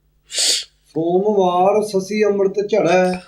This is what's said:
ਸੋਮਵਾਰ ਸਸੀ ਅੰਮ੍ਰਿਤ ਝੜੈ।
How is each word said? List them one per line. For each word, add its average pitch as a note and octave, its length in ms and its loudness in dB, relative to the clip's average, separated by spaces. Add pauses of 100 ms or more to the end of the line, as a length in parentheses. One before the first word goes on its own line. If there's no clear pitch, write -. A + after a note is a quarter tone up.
(880)
ਸੋਮਵਾਰ F#3 960 2
ਸਸੀ G3+ 420 -2
ਅੰਮ੍ਰਿਤ G3 440 0
ਝੜੈ। F#3 600 0